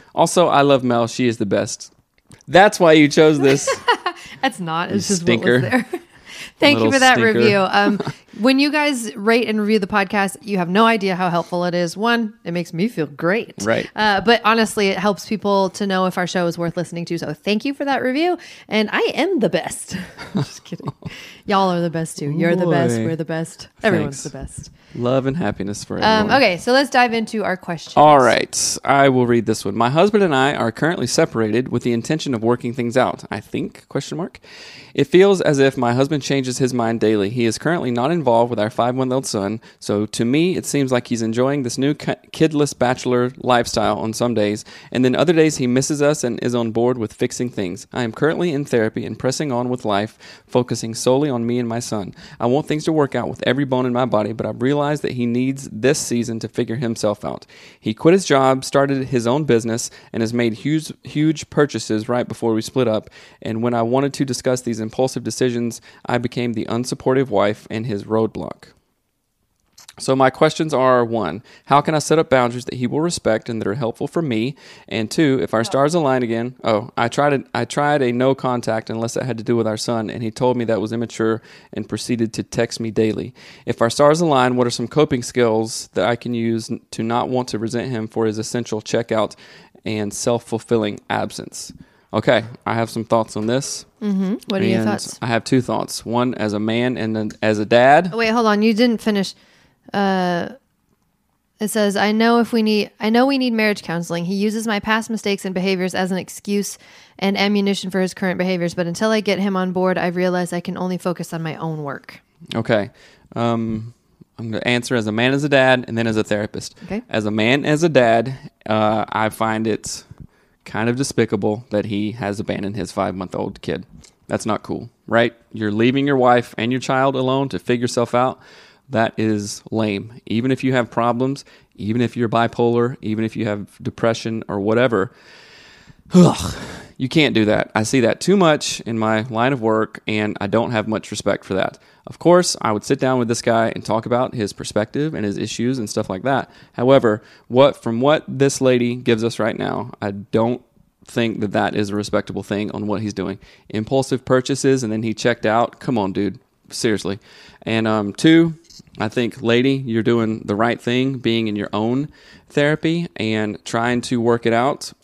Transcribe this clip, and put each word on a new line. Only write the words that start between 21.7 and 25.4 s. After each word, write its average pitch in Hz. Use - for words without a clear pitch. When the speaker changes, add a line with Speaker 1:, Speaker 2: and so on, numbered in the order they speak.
Speaker 2:
are 175
the 170
best 160
too. 143
You're 165
the 180
best. 160
Speaker 1:
Boy. 110
Speaker 2:
We're 165
the 160
best. 160
Everyone's 151
Speaker 1:
Thanks. -
Speaker 2:
the 139
best. -
Speaker 1:
Love 123
and 135
happiness 104